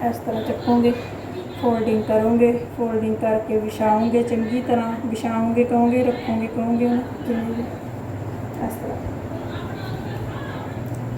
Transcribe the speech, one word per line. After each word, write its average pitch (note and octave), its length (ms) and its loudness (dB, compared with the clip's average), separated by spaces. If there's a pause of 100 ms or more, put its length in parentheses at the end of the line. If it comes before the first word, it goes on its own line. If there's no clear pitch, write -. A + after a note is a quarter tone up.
ਇਸ A3+ 160 -4
ਤਰ੍ਹਾਂ A3 180 -2
ਚੱਕੋਗੇ, A#3+ 500 4 (680)
ਫੋਲਡਿੰਗ A3+ 420 2
ਕਰੋਗੇ, A3+ 480 6 (260)
ਫੋਲਡਿੰਗ A3 380 0
ਕਰਕੇ A3 440 0
ਵਿਛਾਓਗੇ A3 640 2
ਚੰਗੀ A#3 380 0
ਤਰ੍ਹਾਂ, A#3 300 2 (140)
ਵਿਛਾਓਗੇ A3+ 580 2
ਕਹੋਗੇ, A#3+ 400 4
ਰੱਖੋਗੇ A3+ 440 0
ਕਹੋਗੇ A#3 420 0
ਨਾ, B3 120 2 (260)
ਜਿਵੇਂ A3+ 180 0
ਵੀ A#3 180 -2 (1000)
ਇਸ A#3 80 -2
ਤਰ੍ਹਾਂ। - 240 -6 (2250)